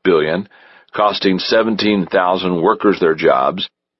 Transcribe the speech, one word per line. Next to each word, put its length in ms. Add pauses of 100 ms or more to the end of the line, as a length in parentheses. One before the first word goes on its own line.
billion, 460 (440)
costing 440
seventeen 720
thousand 560
workers 360
their 140
jobs, 560 (300)